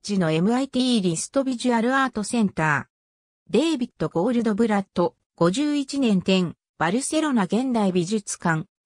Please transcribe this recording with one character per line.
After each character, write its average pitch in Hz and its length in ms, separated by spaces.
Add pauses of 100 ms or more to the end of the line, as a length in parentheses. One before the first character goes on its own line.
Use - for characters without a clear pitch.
ジ 202 160
の 160 120
エ 156 100
ム 214 120
ア 254 80
イ 269 80
テ 254 100
ィ 247 200
ー 185 40
リ 170 140
ス - 120
ト 277 140
ビ 254 140
ジ 247 140
ュ 233 40
ア 226 60
ル 247 140
ア 269 100
ー 247 60
ト 214 120
セ 233 200
ン 190 60
タ 151 400 (600)
ー。 - 20
デ 320 220
イ 269 40
ビ 240 100
ッ - 100
ド・ 160 120
ゴ 175 200
ー 247 40
ル 233 100
ド 214 120
ブ 233 120
ラ 202 160
ッ - 100
ド、 - 220 (200)
五 170 160
十 294 240
一 277 240
年 214 220
展、 185 340 (220)
バ 160 140
ル 247 100
セ 311 200
ロ 302 120
ナ 208 120
現 247 280
代 208 180
美 175 140
術 208 340
館、 160 260 (200)